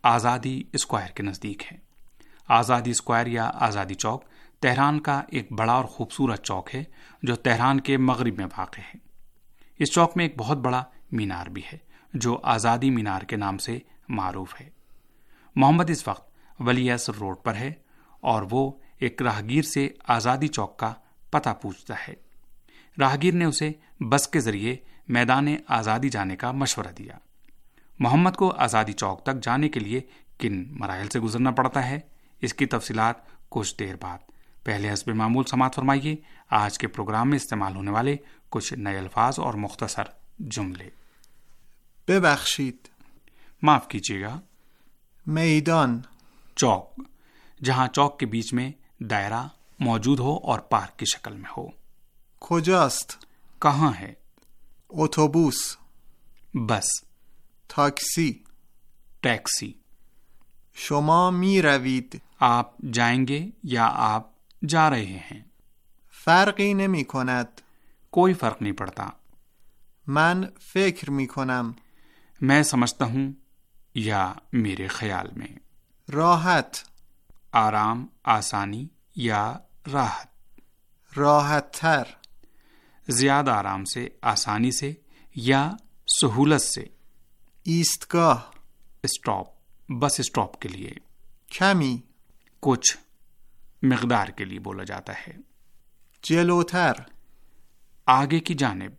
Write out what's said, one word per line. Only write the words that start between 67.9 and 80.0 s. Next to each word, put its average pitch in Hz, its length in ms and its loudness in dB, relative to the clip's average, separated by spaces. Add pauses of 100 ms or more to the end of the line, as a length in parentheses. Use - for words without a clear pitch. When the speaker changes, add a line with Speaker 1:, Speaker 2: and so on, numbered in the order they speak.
Speaker 1:
کوئی 185 240 6
فرق 120 280 -2
نہیں 101 120 -2
پڑتا۔ 98 360 -8 (1000)
Speaker 2:
من 165 360 2 (160)
فکر 180 500 0
می 139 160 -2
کنم۔ 127 460 -2 (720)
Speaker 1:
میں 139 220 4
سمجھتا 123 420 0
ہوں 135 260 -2 (640)
یا 101 380 0 (200)
میرے 98 340 -2
خیال 98 480 -6
میں۔ - 120 -12 (640)
Speaker 2:
راحت۔ 165 760 2 (600)
Speaker 1:
آرام، 110 560 2 (160)
آسانی 107 640 0 (280)
یا 113 420 -2 (360)
راحت۔ 123 340 -2 (920)